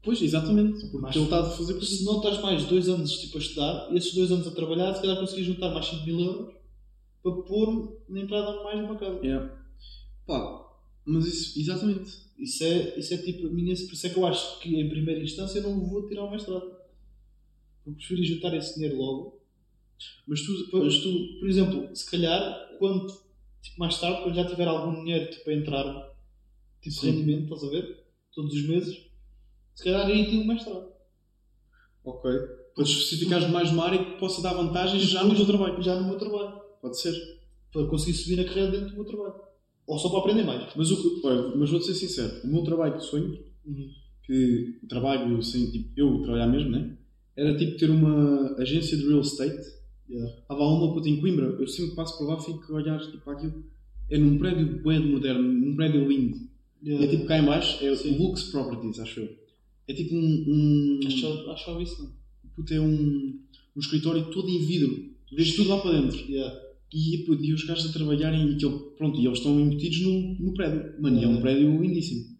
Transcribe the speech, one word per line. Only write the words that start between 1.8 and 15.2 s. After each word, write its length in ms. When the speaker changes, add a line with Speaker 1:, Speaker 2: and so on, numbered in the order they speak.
Speaker 2:
se 100
Speaker 1:
isso. 100
Speaker 2:
não 120
estás 240
mais 240
dois 240
anos, 300
tipo, 180
a 40
estudar 500
e 60
esses 160
dois 180
anos 140
a 60
trabalhar, 420
se 80
calhar 160
conseguias 300
juntar 260
mais 140
cinco 180
mil 140
euros 340
para 80
pôr 760
na 140
entrada 420
mais 200
uma 140
casa. 260
Speaker 1:
Yeah. 400
Pá, 320
mas 200
isso, 340
exatamente. 520
Speaker 2:
Isso 280
é, 340
isso 140
é 40
tipo, 300
a 20
minha, 260
por 180
isso 140
é 20
que 80
eu 80
acho 340
que 180
em 120
primeira 340